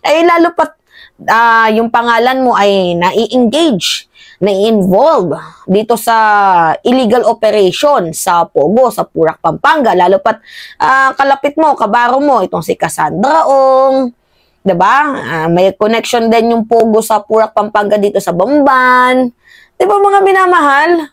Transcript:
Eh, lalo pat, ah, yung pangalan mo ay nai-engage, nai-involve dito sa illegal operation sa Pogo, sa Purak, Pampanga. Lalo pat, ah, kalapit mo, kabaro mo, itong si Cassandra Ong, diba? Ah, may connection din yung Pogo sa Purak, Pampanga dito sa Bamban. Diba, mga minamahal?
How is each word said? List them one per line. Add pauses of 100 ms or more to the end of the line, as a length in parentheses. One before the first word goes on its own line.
Eh,
lalo
pat, (500)
ah,
yung
pangalan
mo
ay
nai-engage, (300)
nai-involve (320)
dito
sa (680)
illegal
operation
sa
Pogo,
sa
Purak,
Pampanga.
Lalo
pat, (400)
ah,
kalapit
mo,
kabaro
mo,
itong
si
Cassandra
Ong, (480)
diba? (300)
Ah,
may
connection
din
yung
Pogo
sa
Purak,
Pampanga
dito
sa
Bamban. (440)
Diba,
mga
minamahal? (240)